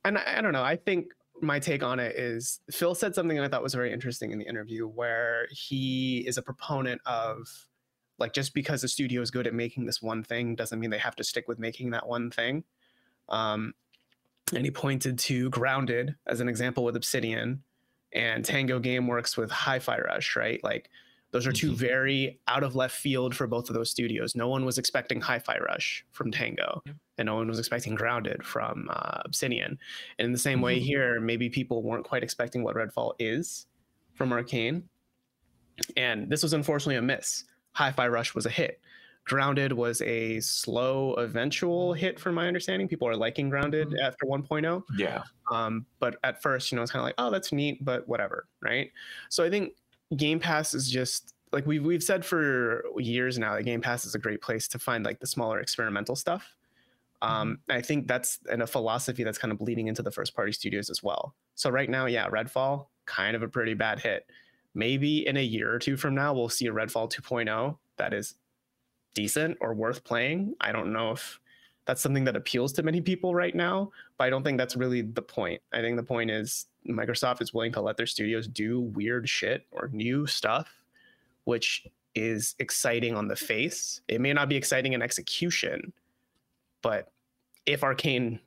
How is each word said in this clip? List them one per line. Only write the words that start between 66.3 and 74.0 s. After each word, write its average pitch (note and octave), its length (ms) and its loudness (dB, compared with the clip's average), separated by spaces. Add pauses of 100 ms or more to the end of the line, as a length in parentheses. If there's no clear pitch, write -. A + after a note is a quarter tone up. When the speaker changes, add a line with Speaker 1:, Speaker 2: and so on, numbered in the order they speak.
Speaker 1:
we'll A#2+ 140 2
see A#2+ 180 0
a A2+ 60 0
Redfall A2 360 0
two - 140 -6
point A#2 260 0
oh A#2 300 0 (180)
that - 160 -2
is G#2 220 -4 (800)
decent D3 460 0
or A2+ 140 0
worth A2+ 300 -2
playing. D#3 560 0
I G#2+ 120 2
don't G#2+ 200 0
know A2 200 0
if - 260 -8 (460)
that's C3 160 0
something C3+ 240 2
that A#2+ 120 2
appeals B2 380 0
to E3+ 80 2
many D#3+ 180 2
people F3+ 340 0
right F3 200 2
now, F#3+ 360 2 (260)